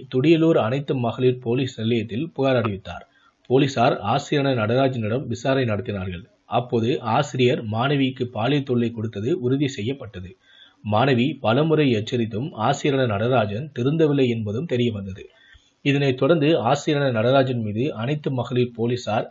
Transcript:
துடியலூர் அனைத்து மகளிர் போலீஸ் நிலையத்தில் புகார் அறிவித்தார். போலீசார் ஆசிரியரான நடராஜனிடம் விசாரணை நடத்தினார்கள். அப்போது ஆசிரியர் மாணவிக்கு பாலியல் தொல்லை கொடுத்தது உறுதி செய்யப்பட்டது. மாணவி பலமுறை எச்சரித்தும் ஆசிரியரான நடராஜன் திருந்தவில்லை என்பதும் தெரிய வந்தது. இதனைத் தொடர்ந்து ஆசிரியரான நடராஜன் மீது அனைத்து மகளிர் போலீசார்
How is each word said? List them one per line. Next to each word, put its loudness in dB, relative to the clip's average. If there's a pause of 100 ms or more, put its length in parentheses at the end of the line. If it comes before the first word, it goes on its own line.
துடியலூர் 4
அனைத்து 0
மகளிர் 0
போலீஸ் -2
நிலையத்தில் -2
புகார் 0
அறிவித்தார். -4 (460)
போலீசார் 4
ஆசிரியரான 0
நடராஜனிடம் 0
விசாரணை -2
நடத்தினார்கள். -4 (220)
அப்போது 0 (220)
ஆசிரியர் 2
மாணவிக்கு 0
பாலியல் -2
தொல்லை 0
கொடுத்தது -6 (100)
உறுதி 0
செய்யப்பட்டது. -8 (540)
மாணவி 2 (140)
பலமுறை 4
எச்சரித்தும் -2
ஆசிரியரான 0
நடராஜன் 0
திருந்தவில்லை 2
என்பதும் -2
தெரிய 0
வந்தது. -10 (600)
இதனைத் 2
தொடர்ந்து 4
ஆசிரியரான 0
நடராஜன் 2
மீது -2
அனைத்து -4
மகளிர் -2
போலீசார் -2